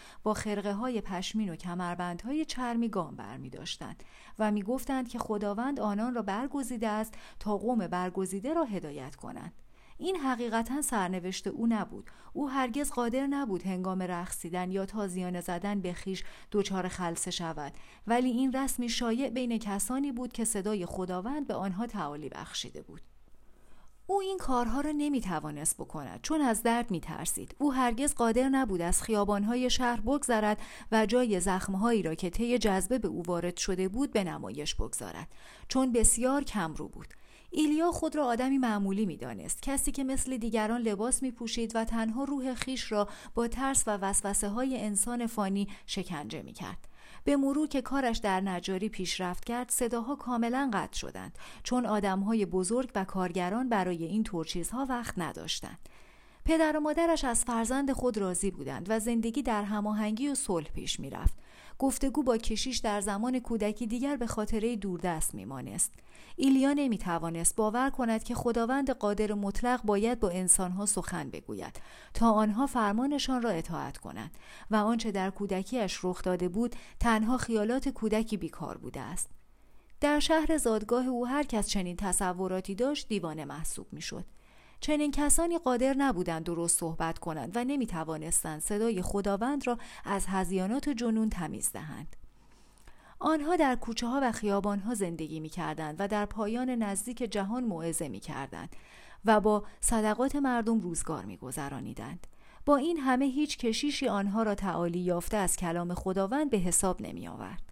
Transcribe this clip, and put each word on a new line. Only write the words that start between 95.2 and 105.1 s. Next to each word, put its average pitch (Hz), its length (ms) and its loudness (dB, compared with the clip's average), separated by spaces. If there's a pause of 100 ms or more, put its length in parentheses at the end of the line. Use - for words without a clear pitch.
می‌کردند 156 600 -4
و 202 80 2
در 208 180 2
پایان 226 440 0
نزدیک 226 480 -2
جهان 214 460 -2
موعظه 165 460 -2
می‌کردند 127 640 -8 (500)
و 214 140 8
با 208 240 4 (180)
صدقات 226 540 2
مردم 233 440 2
روزگار 160 460 -2
می‌گذرانیدند. 123 1000 -8 (380)
با 285 120 8
این 330 200 2
همه 262 280 4
هیچ 285 320 0
کشیشی 247 500 0
آنها 202 360 2
را 208 120 2
تعالی 175 440 0
یافته 175 380 2